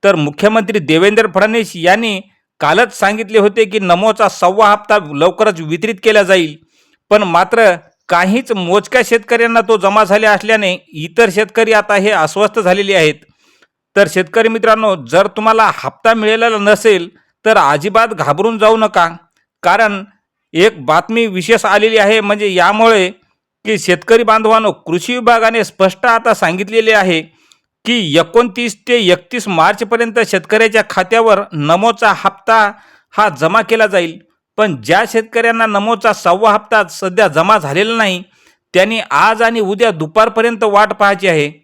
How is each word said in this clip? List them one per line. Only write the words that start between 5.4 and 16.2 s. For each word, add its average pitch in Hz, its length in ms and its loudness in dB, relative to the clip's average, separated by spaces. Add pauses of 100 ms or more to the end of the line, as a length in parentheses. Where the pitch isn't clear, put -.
वितरित 170 420 -6
केला 214 200 2
जाईल, 175 320 0 (560)
पण 208 120 4
मात्र 185 420 0 (440)
काहीच 190 440 0
मोजक्या 196 540 -2
शेतकऱ्यांना 233 540 0
तो 220 160 0
जमा 196 280 2
झाले 208 220 0
असल्याने 208 460 0 (220)
इतर 180 380 0
शेतकरी 220 400 0
आता 208 220 0
हे 202 160 0
अस्वस्थ 196 500 -2
झालेले 196 340 0
आहेत. 156 200 2 (840)
तर 196 140 2
शेतकरी 202 380 0
मित्रांनो, 220 460 0 (120)
जर 175 200 2
तुम्हाला 220 480 0
हप्ता - 400 -2
मिळालेला 220 460 0